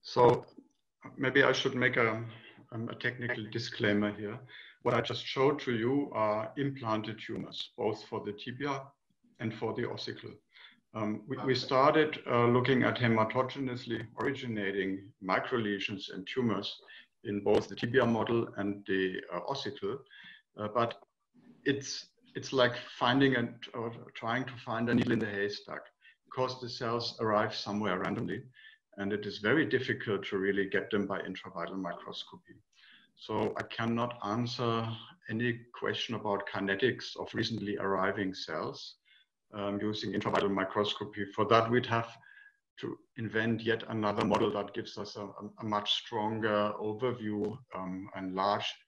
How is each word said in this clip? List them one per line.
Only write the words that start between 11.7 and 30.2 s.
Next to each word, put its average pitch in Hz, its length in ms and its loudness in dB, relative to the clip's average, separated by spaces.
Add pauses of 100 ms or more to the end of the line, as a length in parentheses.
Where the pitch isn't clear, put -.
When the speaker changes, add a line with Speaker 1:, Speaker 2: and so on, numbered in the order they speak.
Speaker 1:
uh, 120 160 6
looking 123 380 6
at 110 120 4
hematogenously 120 1080 2 (140)
originating 101 880 -2 (120)
microlesions 101 920 0
and 92 180 -10
tumors 107 400 0 (520)
in 101 180 -4
both 107 260 4
the 101 60 -10
tibia 120 320 4
model 117 420 2 (100)
and 101 280 -4
the, 95 340 0 (140)
uh, 104 140 -2
ossicle, 104 500 -6 (580)
uh, 104 160 -6
but 117 220 2 (680)
it's, - 420 -2 (300)
it's - 160 -8
like 123 240 4 (200)
finding 131 380 6
a, 117 140 0 (260)
or 117 180 -6 (220)
trying 123 300 -2
to 123 100 -10 (100)
find 117 240 -2
a 120 60 4
needle 123 180 4
in 113 60 2
the 107 80 0
haystack, 101 560 -4 (440)
because 127 340 -4
the 123 80 -8
cells 117 520 -2
arrive 110 340 4
somewhere 101 440 0
randomly, 90 460 -2 (520)
and 101 160 -2
it 104 140 -2
is 98 100 -6
very 131 300 4
difficult 117 580 0